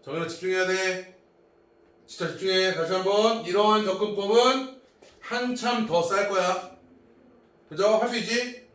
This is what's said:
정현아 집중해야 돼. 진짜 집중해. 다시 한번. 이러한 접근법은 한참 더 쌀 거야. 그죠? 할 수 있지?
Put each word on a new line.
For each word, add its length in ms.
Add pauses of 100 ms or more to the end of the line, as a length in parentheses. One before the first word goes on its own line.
정현아 240
집중해야 400
돼. 480 (880)
진짜 240
집중해. 460
다시 180
한번. 500
이러한 400
접근법은 960 (400)
한참 680
더 160
쌀 260
거야. 480 (920)
그죠? 280
할 120
수 80
있지? 580